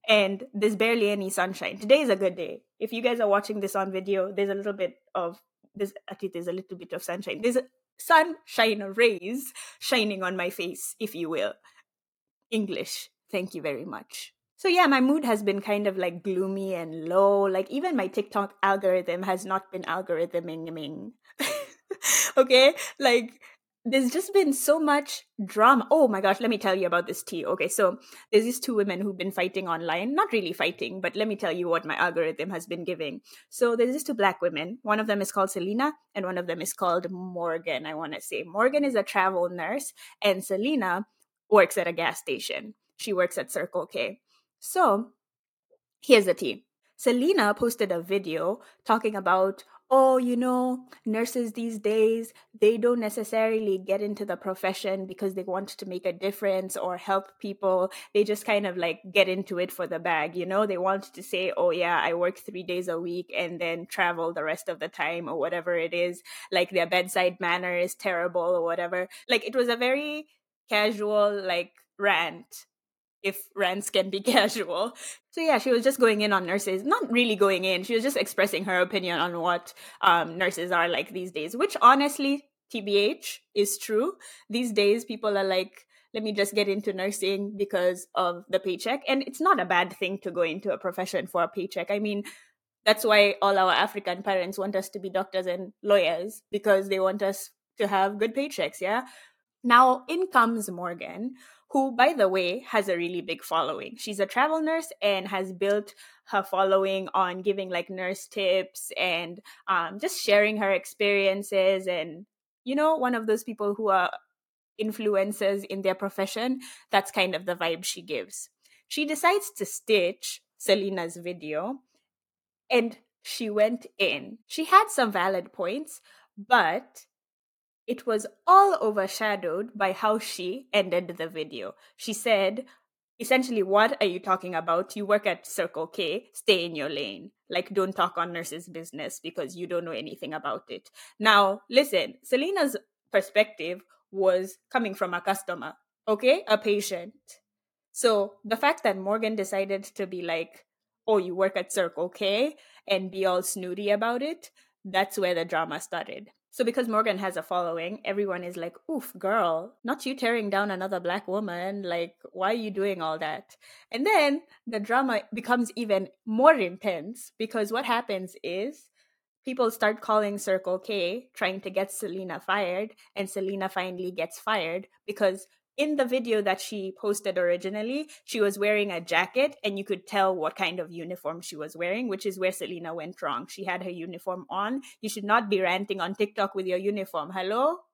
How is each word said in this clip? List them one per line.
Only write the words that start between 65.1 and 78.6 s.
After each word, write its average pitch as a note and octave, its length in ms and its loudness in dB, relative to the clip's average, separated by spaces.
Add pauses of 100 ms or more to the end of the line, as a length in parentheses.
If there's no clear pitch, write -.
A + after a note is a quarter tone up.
or D#3+ 100 -4
whatever E3+ 380 -2
it E3 180 -4
is. F3 300 -4 (260)
Like, F3+ 200 0
their E3+ 180 2
bedside F3+ 500 0
manner F3+ 380 -2
is F3+ 180 -2
terrible F3+ 640 0
or E3+ 80 0
whatever." F3 440 -2 (200)
Like, A#3 160 2
it A#3 100 -8
was B3 140 2
a A#3 80 0
very D4 500 -2 (420)
casual, G#3 640 2
like, F3+ 420 -4 (220)
rant, E3+ 720 0 (540)
if - 360 -6
rants G3 340 -2
can F#3+ 200 0
be G3 100 -4
<laughs> A#3+ 120 2
casual. G#3+ 640 2 (360)
So - 80 -6
yeah, D#4 180 4
she C4 140 2
was A#3 100 4
just C4+ 160 2
going A3 220 6
in G#3 120 2
on F#3 140 2
nurses. F#3+ 380 -2
Not D#4+ 260 0
really A#3 240 4
going F#3+ 300 4
in. F#3 180 0
She G#3+ 120 -2
was A3+ 100 2
just C#4 120 0
expressing F#3+ 500 0